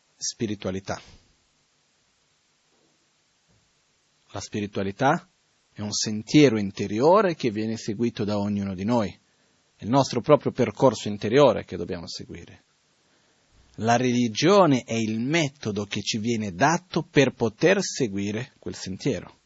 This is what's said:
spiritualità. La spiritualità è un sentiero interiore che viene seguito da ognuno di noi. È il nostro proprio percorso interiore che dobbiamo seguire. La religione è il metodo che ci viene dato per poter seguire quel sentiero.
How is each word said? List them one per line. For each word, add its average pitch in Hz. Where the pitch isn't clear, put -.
spiritualità. 101
La 101
spiritualità 104
è -
un 104
sentiero 113
interiore 120
che 131
viene 110
seguito 117
da 104
ognuno 101
di 90
noi. 113
È -
il 175
nostro 135
proprio 139
percorso 113
interiore 104
che -
dobbiamo 85
seguire. -
La 113
religione 127
è -
il 113
metodo 127
che 101
ci -
viene 107
dato 151
per -
poter 160
seguire 104
quel -
sentiero. 95